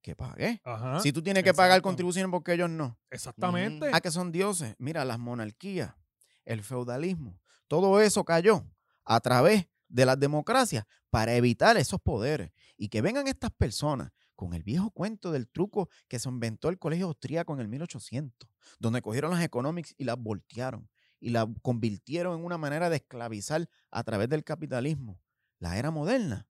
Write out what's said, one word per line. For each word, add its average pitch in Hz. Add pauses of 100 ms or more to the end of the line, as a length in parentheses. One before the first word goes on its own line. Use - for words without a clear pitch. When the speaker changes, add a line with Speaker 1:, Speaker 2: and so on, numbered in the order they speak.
Speaker 1:
Que -
pague. 190
Speaker 2:
Ajá. 123
Speaker 1:
Si 143
tú 156
tienes 190
que 185
pagar 180
Speaker 2:
Exacto. 185
Speaker 1:
contribuciones, 180
¿por 175
qué 175
ellos 170
no? 151 (140)
Speaker 2:
Exactamente. 180
Speaker 3:
Ujú. 262
Speaker 1:
Ah, -
que 175
son 175
dioses. 170
Mira, 147
las 123
monarquías, 120 (500)
el 113
feudalismo, 123 (280)
todo 190
eso 208
cayó 165 (400)
a 117
través 156 (200)
de 131
las 131
democracias 151 (240)
para 113
evitar 123
esos 175
poderes. 120 (260)
Y 101
que 107
vengan 254
estas 262
personas 135 (240)
con 87
el 85
viejo 165
cuento 202
del 131
truco 180 (180)
que 127
se 131
inventó 117
el 185
Colegio 175
Austríaco 156
en 135
el 113
mil 123
ochocientos, 139 (320)
donde 117
cogieron 135
las 175
economics 156
y 135
las 120
voltearon 113 (320)
y -
las 113 (160)
convirtieron 127
en 165
una 175
manera 156
de 156
esclavizar 117 (220)
a 117
través 110
del 151
capitalismo. 135 (380)
La 87
era 135
moderna 165